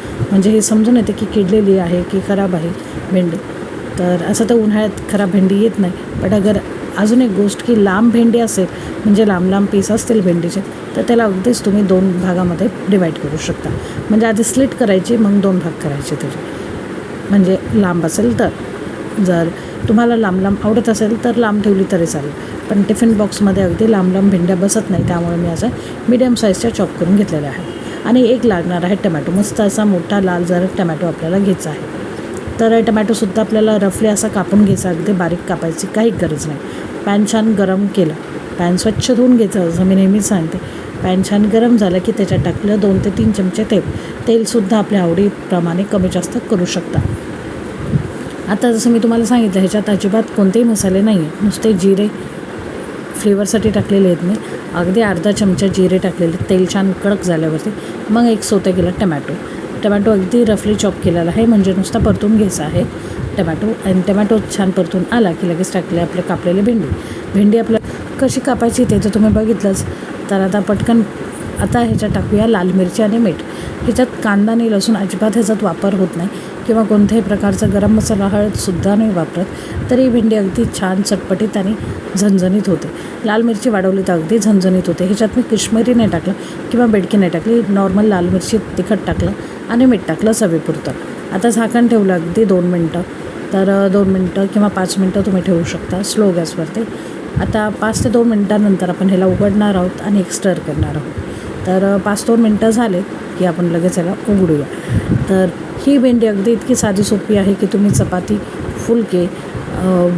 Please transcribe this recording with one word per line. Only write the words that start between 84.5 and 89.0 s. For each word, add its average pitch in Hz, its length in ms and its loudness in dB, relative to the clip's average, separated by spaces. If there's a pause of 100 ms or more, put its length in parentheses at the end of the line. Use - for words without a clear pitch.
होते. 175 180 0
ह्याच्यात 208 320 0
मी 247 60 2
काश्मीरी 226 520 0
नाही 220 160 4
टाकलं - 240 -2 (360)
किंवा 240 160 2
बेडकी 208 300 2
नाही 190 140 4
टाकली, 226 380 0
नॉर्मल 196 360 2
लाल 180 240 2
मिरची 185 300 0
तिखट 196 480 -4